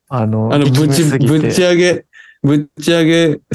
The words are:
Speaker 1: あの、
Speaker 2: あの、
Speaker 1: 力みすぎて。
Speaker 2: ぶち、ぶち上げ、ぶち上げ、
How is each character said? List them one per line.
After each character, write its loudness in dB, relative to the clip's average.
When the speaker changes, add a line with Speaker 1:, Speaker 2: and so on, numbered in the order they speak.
Speaker 1:
あ -2
の、 -2
Speaker 2:
あ 0
の、 0
Speaker 1:
力 2
み 0
す 0
ぎ 0
て。 2
Speaker 2:
ぶ 2
ち、 -2
ぶ -4
ち 0
上 2
げ、 0
ぶ 0
ち -2
上 2
げ、 0